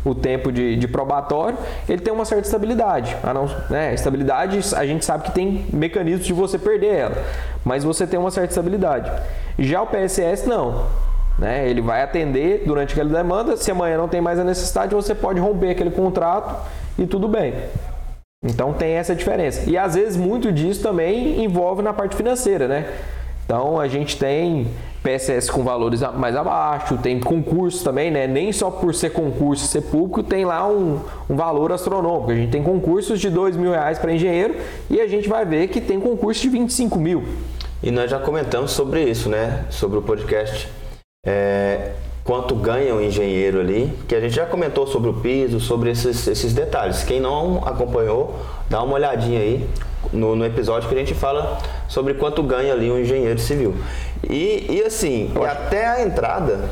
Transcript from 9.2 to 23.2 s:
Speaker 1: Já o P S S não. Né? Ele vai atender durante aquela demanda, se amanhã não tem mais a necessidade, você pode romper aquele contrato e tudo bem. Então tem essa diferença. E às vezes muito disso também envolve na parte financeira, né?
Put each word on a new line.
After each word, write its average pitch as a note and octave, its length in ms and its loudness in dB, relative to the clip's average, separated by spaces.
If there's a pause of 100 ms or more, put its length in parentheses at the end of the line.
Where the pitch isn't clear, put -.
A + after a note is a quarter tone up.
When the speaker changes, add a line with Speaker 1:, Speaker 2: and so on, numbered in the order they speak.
Speaker 1:
Já C#3 260 0
o A3 40 -2
P G#3+ 120 -2
S F#3+ 220 0
S F3+ 280 0
não. C#3 580 2 (320)
Né? B2 300 0
Ele A#2+ 140 2
vai A2+ 200 2
atender D3+ 640 0
durante C#3+ 280 0
aquela D3 160 2
demanda, F3+ 480 0
se - 120 -2
amanhã E3+ 280 0
não E3+ 100 0
tem F3 140 0
mais E3+ 160 2
a F3+ 60 2
necessidade, F#3+ 500 0
você G#3 200 0
pode F#3+ 240 0
romper F#3 300 2
aquele F3+ 220 0
contrato F#3 720 0 (360)
e F#3 80 0
tudo G3 220 0
bem. F#3+ 240 2 (920)
Então B2 300 0
tem D#3+ 200 0
essa E3+ 220 0
diferença. F3+ 540 0
E E4 80 4
às F#4+ 180 0
vezes G4 220 2
muito G#3+ 340 2
disso F3 320 0
também A3 640 0
envolve F#3 380 0
na G#3 100 0
parte G3+ 240 -2
financeira, G#3+ 500 2
né? D3 240 -2 (540)